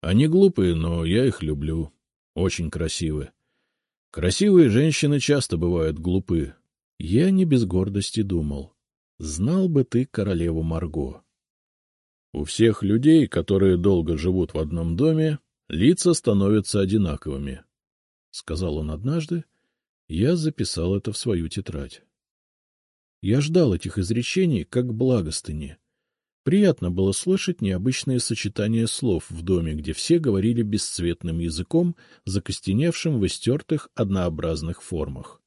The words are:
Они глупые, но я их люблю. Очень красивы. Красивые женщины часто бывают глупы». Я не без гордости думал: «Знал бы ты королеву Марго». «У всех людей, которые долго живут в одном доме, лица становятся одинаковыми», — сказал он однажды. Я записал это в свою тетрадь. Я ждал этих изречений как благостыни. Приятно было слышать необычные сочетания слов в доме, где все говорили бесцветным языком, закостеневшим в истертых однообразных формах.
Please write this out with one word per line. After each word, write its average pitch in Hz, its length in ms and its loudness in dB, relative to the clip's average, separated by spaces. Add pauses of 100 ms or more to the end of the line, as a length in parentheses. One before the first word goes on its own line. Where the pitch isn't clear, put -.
Они 104 260 4
глупые, 160 480 4
но 82 300 -2
я 104 200 2
их 113 180 -2
люблю. 76 500 -4 (420)
Очень 87 360 -2
красивы. 78 600 -6 (800)
Красивые 165 580 6
женщины 143 500 2
часто 135 380 0
бывают 80 420 0
глупы». 85 560 -2 (440)
Я 120 320 2
не 190 140 2
без 131 200 2
гордости 98 560 -2
думал: 76 520 -4 (440)
«Знал 110 520 0
бы 139 160 4
ты 123 200 0
королеву 85 560 -2
Марго». 80 600 -4 (1080)
«У 73 120 -6
всех 110 360 2
людей, 123 460 4
которые 95 500 2
долго 87 400 2
живут 90 360 -2
в - 60 -4
одном 82 360 -4
доме, 156 440 0 (300)
лица 156 440 4
становятся 101 680 2
одинаковыми», — 76 840 -2 (680)
сказал 82 460 -6
он 76 120 -6
однажды. 151 560 -4 (640)
Я 110 260 2
записал 104 600 -2
это 101 160 -4
в 101 60 -8
свою 87 300 -2
тетрадь. 73 540 -10 (1200)
Я 107 180 2
ждал 151 340 2
этих 87 260 -4
изречений 117 640 0
как 123 300 -2
благостыни. 80 840 -2 (680)
Приятно 165 480 2
было 95 220 2
слышать 185 480 -2
необычные 113 580 -2
сочетания 113 680 -2
слов 98 420 -2
в 82 140 -10
доме, 85 320 0
где 78 180 -6
все 170 260 0
говорили 117 420 0
бесцветным 87 800 -4
языком, 90 560 -2 (300)
закостеневшим 113 920 -2
в 95 60 0
истертых - 680 -2
однообразных 85 840 -2
формах. 71 640 -8